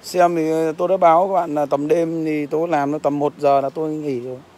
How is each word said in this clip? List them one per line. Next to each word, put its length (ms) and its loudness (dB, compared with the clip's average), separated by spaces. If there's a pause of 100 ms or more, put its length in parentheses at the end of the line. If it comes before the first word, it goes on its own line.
Xem 320 2
thì, 160 -2
ờ, 260 -2
tôi 100 -2
đã 100 2
báo 300 6
các 60 -4
bạn 220 -2
là 100 0
tầm 220 -2
đêm 380 0
thì 200 -2
tôi 220 -2
làm 240 0
nó 60 -4
tầm 220 -2
một 180 0
giờ 240 4
là 80 -4
tôi 220 -6
nghỉ 280 -6
rồi. 180 -12 (200)